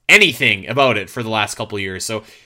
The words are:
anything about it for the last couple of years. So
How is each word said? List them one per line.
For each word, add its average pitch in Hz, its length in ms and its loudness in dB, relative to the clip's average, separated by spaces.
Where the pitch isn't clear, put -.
anything 147 600 2
about 123 280 2
it 98 140 -6
for 123 120 -6
the 110 80 -6
last 107 240 -2
couple 107 220 -8
of 101 60 -4
years. 95 220 -8
So 110 200 -6